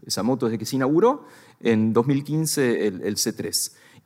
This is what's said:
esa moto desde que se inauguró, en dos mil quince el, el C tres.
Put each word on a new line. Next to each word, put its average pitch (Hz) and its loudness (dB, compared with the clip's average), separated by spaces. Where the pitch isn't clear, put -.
esa - -6
moto 123 0
desde 113 -2
que 104 -8
se 135 -4
inauguró, 170 2
en 110 2
dos 117 4
mil 139 0
quince 143 0
el, 92 -4
el 101 -4
C - -2
tres. - -6